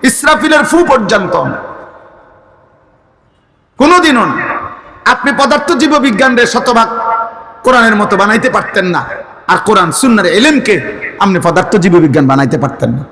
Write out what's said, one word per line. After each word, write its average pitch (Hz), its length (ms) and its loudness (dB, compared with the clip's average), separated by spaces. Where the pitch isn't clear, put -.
ইসরাফিলের 302 600 2
ফু 339 220 2
পর্যন্ত 196 500 0
না, 135 200 -4
কোনোদিনও 302 460 4
না। 143 180 -4
আপনি 247 280 -2
পদার্থ 277 340 0
জীববিজ্ঞান 262 640 2
রে 240 100 2
শতভাগ 226 420 0
কোরআনের 233 340 2
মতো 208 200 0
বানাইতে 220 340 0
পারতেন 196 360 -2
না, 160 180 -4
আর 175 160 2
কোরআন 185 280 2
সুন্নার 220 340 2
এলেমকে 214 760 0
আপনি 180 220 2
পদার্থ 160 340 0
জীববিজ্ঞান 165 500 4
বানাইতে 139 320 0
পারতেন 120 320 -4
না। 135 220 -6